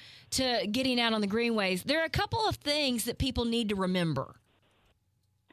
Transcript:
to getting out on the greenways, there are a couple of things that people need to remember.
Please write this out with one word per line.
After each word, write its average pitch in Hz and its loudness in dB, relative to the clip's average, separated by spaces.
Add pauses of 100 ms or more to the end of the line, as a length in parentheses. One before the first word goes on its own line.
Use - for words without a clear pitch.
(320)
to 240 0
getting 254 2
out 233 2
on 214 2
the 208 0
greenways, 208 0
there 302 0
are 320 0
a 320 -4
couple 427 -2
of - 0
things 277 0
that 240 -4
people 247 0
need 233 0
to 208 -2
remember. 180 0 (1160)